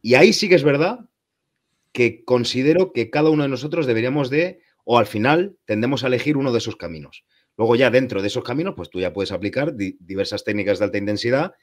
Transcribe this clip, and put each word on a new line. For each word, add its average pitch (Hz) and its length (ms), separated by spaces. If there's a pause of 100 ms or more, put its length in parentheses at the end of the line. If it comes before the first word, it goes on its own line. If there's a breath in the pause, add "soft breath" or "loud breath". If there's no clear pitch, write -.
Y 117 120
ahí 175 180
sí - 160
que 180 80
es 143 80
verdad 156 360 (920)
que 117 340
considero 131 680
que 113 180
cada 151 200
uno 151 140
de 139 60
nosotros 147 360
deberíamos 123 440
de, 170 300 (240 soft breath)
o 120 140
al 110 80
final, 156 500 (100)
tendemos 117 380
a 131 40
elegir 139 300
uno 135 140
de 117 60
esos 110 180
caminos. 80 480 (320)
Luego 117 200
ya 123 160
dentro 123 300
de 101 60
esos 123 160
caminos, 156 320
pues 85 140
tú 92 100
ya 90 140
puedes 95 180
aplicar 123 440
di-, 98 240
diversas 95 440
técnicas 101 360
de - 60
alta 107 120
intensidad, 117 640